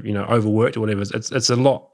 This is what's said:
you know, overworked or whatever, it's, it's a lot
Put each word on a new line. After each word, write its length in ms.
you 60
know, 140
overworked 500
or 40
whatever, 220
it's, 300
it's 180
a 60
lot 380